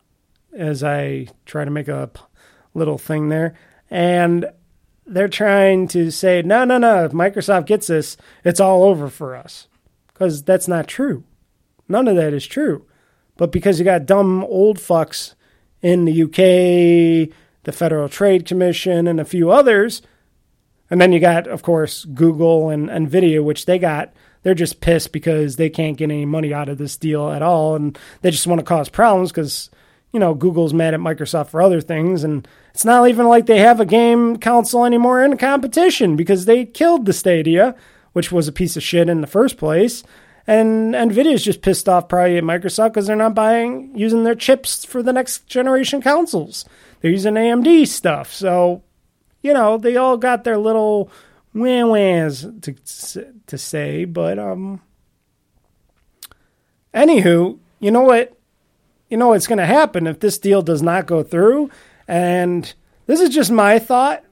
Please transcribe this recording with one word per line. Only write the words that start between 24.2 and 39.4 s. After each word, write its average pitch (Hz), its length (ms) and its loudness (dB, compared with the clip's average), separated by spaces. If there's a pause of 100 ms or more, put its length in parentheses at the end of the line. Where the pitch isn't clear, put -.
they're 185 120 0
just 165 260 -4
pissed 165 300 0
because 151 460 -4
they 160 140 -2
can't 156 260 -6
get 156 140 -4
any 147 160 -6
money 151 260 -4
out 147 160 -8
of 143 80 -10
this 143 220 -12
deal 151 320 -4
at 147 120 -6
all, 156 320 0
and 147 240 -6 (220)
they 185 100 0
just 160 160 -4
wanna 170 160 0
cause 151 280 -4
problems 190 420 2
'cause, - 380 -8 (420)
you 226 80 -2
know, 170 140 2
Google's 160 400 -2
mad 160 180 0
at 160 80 -4
Microsoft 156 480 -6
for 160 140 -2
other 190 180 2
things, 165 420 -4
and 151 240 -6 (280)
it's - 100 -6
not 247 240 4
even 240 180 2
like 233 200 4
they 220 120 4
have 226 220 6
a 226 60 0
game 233 500 2
console 240 480 0
anymore 247 400 2
in 285 140 0
competition 269 760 0
because 180 300 0
they 233 220 2
killed 320 400 0
the 180 80 0
Stadia, 175 600 2 (380)
which - 180 -4
was 170 160 0
a 151 60 -8
piece 175 240 -4
of 151 60 -8
shit 170 260 0
in 165 140 0
the 139 40 -6
first 233 300 0